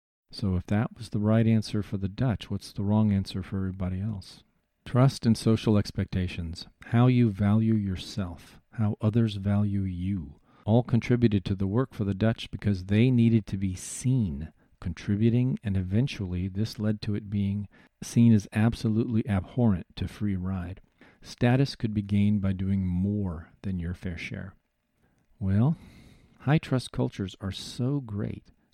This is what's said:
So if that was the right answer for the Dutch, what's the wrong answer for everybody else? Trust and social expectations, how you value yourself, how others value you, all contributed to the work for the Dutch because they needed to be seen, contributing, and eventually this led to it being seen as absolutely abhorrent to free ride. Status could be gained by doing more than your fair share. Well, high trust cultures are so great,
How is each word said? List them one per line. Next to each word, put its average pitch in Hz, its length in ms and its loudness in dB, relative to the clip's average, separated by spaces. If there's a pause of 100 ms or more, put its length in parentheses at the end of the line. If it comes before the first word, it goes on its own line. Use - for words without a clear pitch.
(320)
So 95 240 -2
if 87 120 -4
that - 300 -2
was - 120 -14
the 110 100 -4
right 110 260 4
answer 110 380 0
for - 140 -8
the 98 100 -4
Dutch, 107 420 -4
what's - 240 -10
the 101 100 -6
wrong 107 300 4
answer 95 300 -2
for 98 140 -8
everybody 92 440 -4
else? 104 420 -10 (420)
Trust 127 400 2
and 113 120 6
social 110 400 2
expectations, 90 920 -4 (180)
how 120 220 4
you 123 220 4
value 107 460 2
yourself, 95 840 -6 (140)
how 107 280 -2
others 107 340 2
value 101 480 0
you, 90 520 -4 (300)
all 113 180 4
contributed 117 640 2
to 98 100 -2
the 98 120 -2
work 120 260 -2
for 110 100 -4
the 98 100 0
Dutch 113 380 -2
because 95 340 -4
they 107 240 4
needed 117 380 4
to 98 100 -6
be 95 180 -2
seen, 92 760 -4 (300)
contributing, 113 800 0
and 98 140 -2
eventually 95 680 -2
this 101 320 -4
led 107 220 -2
to 104 140 -4
it 104 140 -8
being 101 380 -2 (340)
seen 117 320 6
as 104 180 2
absolutely 113 760 0
abhorrent 101 680 0
to 92 120 -6
free 104 280 -4
ride. 92 460 -6 (400)
Status 127 560 0
could 113 160 -4
be 104 80 -2
gained 101 400 2
by 98 100 0
doing 95 340 0
more 92 680 -2 (100)
than 95 180 -4
your 85 140 -4
fair 87 240 -8
share. 95 380 -12 (840)
Well, 104 380 2 (640)
high 147 180 2
trust - 340 -2
cultures 117 480 -4
are 95 140 -6
so 135 480 -4
great, 104 420 -8 (300)